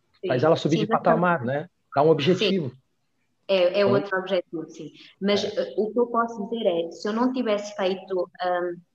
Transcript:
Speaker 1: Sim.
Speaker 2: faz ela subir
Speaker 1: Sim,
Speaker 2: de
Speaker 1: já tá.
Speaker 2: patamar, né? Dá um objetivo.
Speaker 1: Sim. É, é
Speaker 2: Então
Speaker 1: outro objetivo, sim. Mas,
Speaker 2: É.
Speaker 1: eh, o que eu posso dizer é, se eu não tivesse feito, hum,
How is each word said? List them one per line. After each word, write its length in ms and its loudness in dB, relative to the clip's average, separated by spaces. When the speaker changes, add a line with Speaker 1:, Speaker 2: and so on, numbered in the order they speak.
Speaker 1:
Sim. 60 -6
Speaker 2:
faz 160 2
ela 120 6
subir 220 0
Speaker 1:
Sim, 80 0
Speaker 2:
de 20 -6
Speaker 1:
já 120 0
tá. 160 4
Speaker 2:
patamar, 280 2
né? 240 -4
Dá 80 4
um 60 6
objetivo. 600 2
Speaker 1:
Sim. 80 -14
É, 340 2
é 40 4
Speaker 2:
Então 100 2
Speaker 1:
outro 240 -2
objetivo, 500 -4
sim. 220 -16
Mas, 220 2
Speaker 2:
É. 140 -4
Speaker 1:
eh, 200 -4
o 160 -2
que 60 0
eu 80 2
posso 420 -2
dizer 180 -6
é, 240 0
se 180 -10
eu 40 -2
não 200 0
tivesse 420 -2
feito, 440 -2
hum, 380 -2